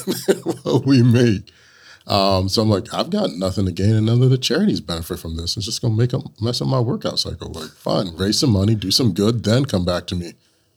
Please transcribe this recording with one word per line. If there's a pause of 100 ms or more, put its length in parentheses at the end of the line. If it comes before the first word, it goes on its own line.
(640)
what
we
make. (560)
Um,
so
I'm
like,
"I've
got
nothing
to
gain
and
none
of
the
charities
benefit
from
this.
It's
just
gonna
make
a (200)
mess
of
my
workout
cycle."
Like,
fine,
raise
some
money,
do
some
good,
then
come
back
to
me. (420)